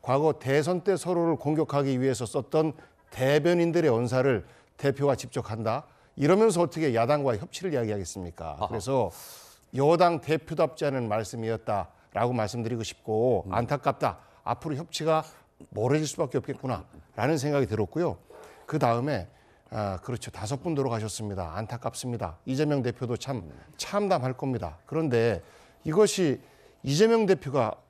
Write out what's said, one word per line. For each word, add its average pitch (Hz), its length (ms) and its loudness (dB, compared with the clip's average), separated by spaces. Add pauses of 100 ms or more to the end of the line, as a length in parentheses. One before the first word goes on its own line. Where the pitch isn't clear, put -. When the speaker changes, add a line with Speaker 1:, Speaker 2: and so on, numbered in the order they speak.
Speaker 1:
과거 143 360 2
대선 151 440 2
때 190 140 2
서로를 170 400 0
공격하기 139 640 0
위해서 123 260 0
썼던 156 480 0 (360)
대변인들의 160 800 4
언사를 120 540 2 (320)
대표가 139 400 2
직접 - 340 -8
한다? 110 360 -4 (280)
이러면서 175 480 4
어떻게 156 320 0
야당과 123 440 2
협치를 170 360 -6
이야기하겠습니까? 92 840 -6
Speaker 2:
아하. 92 100 -4
Speaker 1:
그래서 107 420 -2 (640)
여당 160 460 4
대표답지 156 640 -2
않은 131 240 -2
말씀이었다라고 113 1300 -4
말씀드리고 113 500 -2
싶고, 110 640 0
Speaker 2:
음. - 60 -6
Speaker 1:
안타깝다. 127 640 -2 (260)
앞으로 139 320 -4
협치가 156 480 0 (460)
멀어질 131 360 2
수밖에 143 320 -2
없겠구나라는 127 1000 -4
생각이 139 300 0
들었고요. 107 500 -2 (500)
그다음에, 127 600 0 (420)
아, 101 320 -4
그렇죠. - 280 -8
다섯 120 320 -8
분 170 120 -4
돌아가셨습니다. 107 840 -4
안타깝습니다. 113 880 -6
이재명 139 360 0
대표도 120 360 -4
참 113 300 -8 (280)
참담할 185 560 -2
겁니다. 120 540 -4
그런데 120 560 2 (420)
이것이 170 560 2 (420)
이재명 214 440 4
대표가 135 480 0 (160)